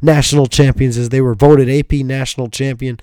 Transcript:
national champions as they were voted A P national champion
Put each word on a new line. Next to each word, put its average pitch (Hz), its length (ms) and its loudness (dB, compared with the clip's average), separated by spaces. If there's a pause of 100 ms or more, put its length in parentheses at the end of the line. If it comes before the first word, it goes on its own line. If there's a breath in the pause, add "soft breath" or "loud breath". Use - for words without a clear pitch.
national 147 440 2
champions 131 520 0
as 120 100 -4
they 131 140 -2
were 123 120 0
voted 139 360 4
A 143 140 0
P 143 180 -4
national 131 480 -6
champion 131 520 -6